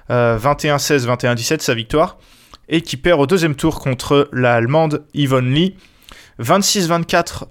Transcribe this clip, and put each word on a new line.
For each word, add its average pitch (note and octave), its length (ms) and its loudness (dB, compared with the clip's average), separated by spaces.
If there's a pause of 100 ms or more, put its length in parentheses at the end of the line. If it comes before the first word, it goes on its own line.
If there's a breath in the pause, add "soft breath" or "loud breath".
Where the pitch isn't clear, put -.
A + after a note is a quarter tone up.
(100)
euh, A#2 280 2
vingt C#3 240 0
et D#3 60 -2
un D3 100 0
seize, C3+ 280 0
vingt A#2+ 180 -2
et - 20 2
un A#2+ 80 0
dix-sept, A#2+ 280 -4
sa C#3 100 -2
victoire, D3 460 -2 (520 soft breath)
et E3 100 0
qui - 160 -8
perd E3 240 2
au C#3 60 4
deuxième D#3+ 280 0
tour D#3+ 240 -2
contre C#3 540 0
la B2 220 2
allemande D3 580 0
Yvonne C3 400 0
Lee. F3+ 220 0 (640 loud breath)
Vingt-six F3 500 0
vingt-quatre E3+ 640 -2